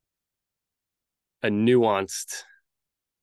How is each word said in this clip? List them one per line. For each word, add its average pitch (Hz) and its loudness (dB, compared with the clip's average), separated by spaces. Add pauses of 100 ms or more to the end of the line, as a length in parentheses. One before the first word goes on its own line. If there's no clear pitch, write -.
(1400)
a 113 0
nuanced 107 0 (800)